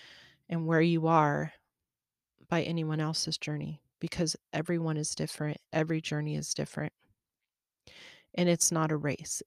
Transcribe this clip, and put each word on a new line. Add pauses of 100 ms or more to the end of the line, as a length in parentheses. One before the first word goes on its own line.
(480)
and
where
you
are (960)
by
anyone
else's
journey, (180)
because (180)
everyone
is
different. (160)
Every
journey
is
different. (1400)
And
it's
not
a
race.